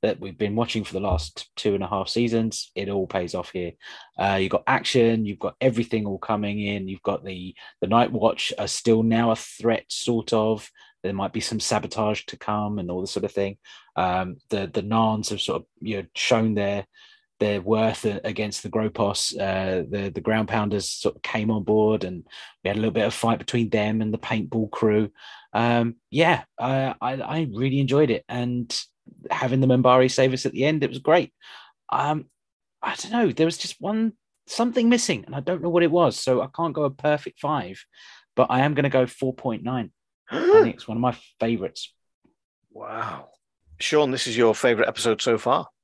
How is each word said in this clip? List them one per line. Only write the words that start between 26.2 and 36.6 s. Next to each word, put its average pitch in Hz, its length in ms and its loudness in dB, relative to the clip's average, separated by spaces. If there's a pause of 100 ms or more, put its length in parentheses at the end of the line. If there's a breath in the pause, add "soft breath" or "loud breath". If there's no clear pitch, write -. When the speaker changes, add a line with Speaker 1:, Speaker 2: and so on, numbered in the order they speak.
Speaker 1:
I, 131 420 -2
I, 131 200 -4
I 156 320 -4
really 131 260 0
enjoyed 139 300 4
it, - 180 -2
and 123 480 -4 (540)
having 131 300 2
the 131 80 6
Minbari 127 420 6
save 131 240 4
us 127 140 -6
at - 60 -4
the 127 120 0
end, 151 180 2
it 131 60 0
was 127 100 -8
great. 156 340 2 (560 loud breath)
Um, 143 360 -2 (560)
I - 140 -6
don't 190 160 -10
know, 226 200 2
there 160 140 2
was 165 140 -2
just - 200 -10
one, 220 340 -2 (340)
something 233 420 2
missing, 226 360 2
and - 100 -12
I 143 60 -4
don't 175 200 -2
know 175 80 -2
what 170 140 4
it 156 80 4
was, 170 280 4
so 127 220 2
I - 140 -2
can't 165 180 -2